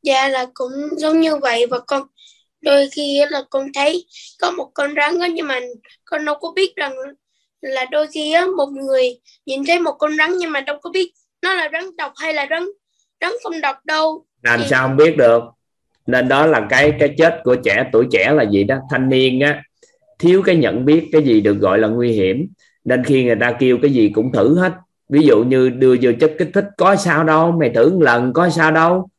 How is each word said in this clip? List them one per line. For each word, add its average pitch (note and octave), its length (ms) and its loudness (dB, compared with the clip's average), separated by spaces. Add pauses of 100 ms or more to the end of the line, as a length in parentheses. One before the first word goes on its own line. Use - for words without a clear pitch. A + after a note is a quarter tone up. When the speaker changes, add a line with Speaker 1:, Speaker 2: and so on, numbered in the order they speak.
Speaker 1:
Dạ C4+ 240 0
là C4 260 -4
cũng B3+ 180 -10 (260)
giống D#4 220 0
như D#4 180 0
vậy, A#3+ 340 -2
và B3 80 -4
con C4+ 220 -6 (600)
đôi C#4 340 2
khi C#4+ 240 -2
á D4 100 2
là C#4+ 200 -6
con C4+ 260 -6
thấy D#4 300 -2 (360)
có - 100 -2
một - 220 -10
con C#4+ 220 -6
rắn D4 240 -2
á, F4+ 80 -2
nhưng E4 200 -6
mà C4 120 -6 (460)
con - 200 -8
đâu G3 100 -4
có E4 200 -12
biết F#3+ 200 -2
rằng F#3 180 -8 (680)
là C4 300 -6
đôi D4+ 160 -2
khi D4+ 260 -6
á, F4 120 2 (120)
một C#4+ 80 0
người C4+ 540 -4 (260)
nhìn C#4 220 -8
thấy F4 120 2
một D#4+ 200 -2
con D4+ 180 -2
rắn D#4 200 0
nhưng E4+ 140 -6
mà C#4+ 100 -4
đâu D4 200 -8
có F4 80 -14
biết F#4 240 -4 (280)
nó F#4 120 -2
là D#4+ 200 -4
rắn E4+ 100 -8 (140)
độc D4 180 -10
hay D#4 180 -8
là C#4+ 160 -6
rắn, E4 140 -4 (580)
rắn F4 100 -6 (120)
không E4 180 -10
độc C4+ 140 -4 (100)
đâu. D#4 400 -4 (180)
Speaker 2:
Làm A#2+ 160 0
Speaker 1:
Thì A#2 100 -4
Speaker 2:
sao C3 180 0
không C3+ 100 -2
biết D3+ 200 4
được. A#2 260 4 (640)
Nên B2+ 200 0
đó C#3 180 2
là A#2+ 240 2
cái, C#3+ 300 2
cái C#3+ 180 2
chết - 260 2
của B2+ 120 2
trẻ, A2 360 -2
tuổi A2+ 200 4
trẻ G#2+ 200 2
là D3 120 2
gì G2+ 200 2
đó, C3 140 0 (120)
thanh C3 200 0
niên C3 300 2
á, C#3+ 240 0 (560)
thiếu F3+ 260 4
cái F#3 100 2
nhận A#2+ 300 0
biết D#3+ 260 2
cái D#3 120 4
gì A2+ 180 4
được G2+ 160 2
gọi G2 220 2
là A2 80 2
nguy A#2+ 240 -2
hiểm. A2 360 -2 (360)
Nên B2+ 200 -2
khi C3 200 2
người A#2+ 160 2
ta A#2+ 200 0
kêu B2+ 220 2
cái C#3+ 100 2
gì A2+ 180 2
cũng A2+ 220 -2
thử B2 280 2
hết. F3+ 140 0 (360)
Ví C#3+ 120 4
dụ A#2 220 4
như C3 260 2
đưa B2+ 320 4
vô B2 180 2
chất D#3 200 4
kích E3 140 -2
thích, G3 120 0 (120)
có F#3+ 180 4
sao E3 280 0
đâu, D#3+ 280 2
mày D#3 180 0
thử A#2+ 220 4
một F#3 100 0
lần B2 320 2
có E3+ 160 2
sao D#3 220 0
đâu. E3+ 480 0